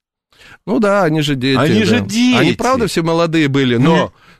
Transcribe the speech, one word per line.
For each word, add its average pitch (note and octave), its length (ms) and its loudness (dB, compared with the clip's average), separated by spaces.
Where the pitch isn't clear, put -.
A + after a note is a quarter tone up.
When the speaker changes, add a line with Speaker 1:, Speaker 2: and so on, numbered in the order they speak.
Speaker 1:
Ну A3 120 -2
да, G3+ 240 2
они D#3+ 180 0
же D3 140 -2
дети, C3 240 -2
Speaker 2:
Они E3 220 2
Speaker 1:
да. A3 40 0
Speaker 2:
же A3+ 160 0
дети. A#3 380 0
Speaker 1:
Они - 140 0
правда A#3+ 340 -2
все F3 160 -4
молодые E3 460 0
были, C3+ 280 0
но, C#3+ 360 2